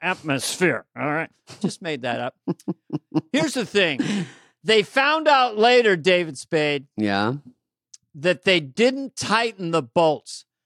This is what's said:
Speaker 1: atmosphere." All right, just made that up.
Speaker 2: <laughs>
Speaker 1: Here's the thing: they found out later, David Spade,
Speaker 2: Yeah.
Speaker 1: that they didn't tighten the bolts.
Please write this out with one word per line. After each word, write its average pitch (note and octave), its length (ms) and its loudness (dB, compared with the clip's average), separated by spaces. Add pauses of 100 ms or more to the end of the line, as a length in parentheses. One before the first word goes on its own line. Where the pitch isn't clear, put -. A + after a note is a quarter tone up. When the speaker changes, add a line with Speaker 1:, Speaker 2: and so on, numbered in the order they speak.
Speaker 1:
atmosphere." D3 840 -2 (120)
All B2+ 80 -6
right, D3+ 240 -6 (300)
just - 200 -6
made D3+ 220 -8
that A#2+ 160 -4
up. A#2+ 160 -8 (480)
Speaker 2:
<laughs> - 500 -6
Speaker 1:
Here's D4 220 0
the A#3+ 100 -2
thing: E3 360 0 (600)
they G#3+ 200 4
found D4+ 460 0
out B3+ 300 4
later, A#3 380 6
David E3 420 0
Spade, D3 480 -2 (100)
Speaker 2:
Yeah. G#2 380 0 (800)
Speaker 1:
that D#3+ 300 -2
they F3+ 160 2
didn't B3 560 -2
tighten G3+ 560 -4
the D#3+ 100 0
bolts. D3+ 640 -2 (200)